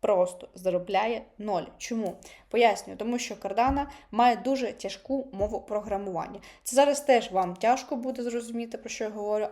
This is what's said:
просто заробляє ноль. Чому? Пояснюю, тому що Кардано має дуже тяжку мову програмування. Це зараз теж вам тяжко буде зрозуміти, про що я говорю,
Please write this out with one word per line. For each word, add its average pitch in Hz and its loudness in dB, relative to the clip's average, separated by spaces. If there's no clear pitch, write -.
просто 180 2
заробляє 190 0
ноль. 202 -2
Чому? 220 -4
Пояснюю, 208 4
тому 233 -2
що 226 -8
Кардано 254 0
має 233 4
дуже 254 -2
тяжку - -6
мову 202 -2
програмування. 202 -4
Це - -2
зараз 285 6
теж 240 4
вам 180 0
тяжко 262 0
буде 254 -6
зрозуміти, 233 -6
про - -12
що - -6
я 214 -4
говорю, 214 -2